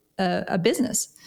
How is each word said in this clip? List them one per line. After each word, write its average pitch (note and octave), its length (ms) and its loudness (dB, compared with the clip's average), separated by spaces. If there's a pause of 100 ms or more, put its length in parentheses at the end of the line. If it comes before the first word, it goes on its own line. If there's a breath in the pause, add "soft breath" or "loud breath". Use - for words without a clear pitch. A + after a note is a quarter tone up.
(180)
a, F3+ 280 0
a - 120 0
business. - 500 0 (180 loud breath)